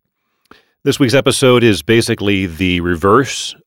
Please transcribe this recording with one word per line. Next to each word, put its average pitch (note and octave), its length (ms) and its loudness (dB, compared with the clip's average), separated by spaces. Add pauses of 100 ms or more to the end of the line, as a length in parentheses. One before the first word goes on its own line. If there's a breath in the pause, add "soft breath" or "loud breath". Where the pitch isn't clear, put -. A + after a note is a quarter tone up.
(840 soft breath)
This C#3 160 -2
week's B2+ 160 2
episode B2+ 480 2
is G#2 180 2
basically G2+ 680 -2
the F2 340 -4
reverse G2 720 -2 (120)